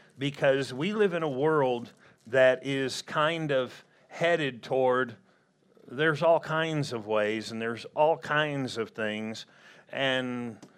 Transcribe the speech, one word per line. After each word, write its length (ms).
because 560
we 180
live 220
in 100
a 60
world 640
that 420
is 340
kind 520
of 320
headed 520
toward, 540
there's 320
all 200
kinds 500
of 160
ways, 440
and 100
there's 240
all 220
kinds 600
of 120
things, 560
and, 680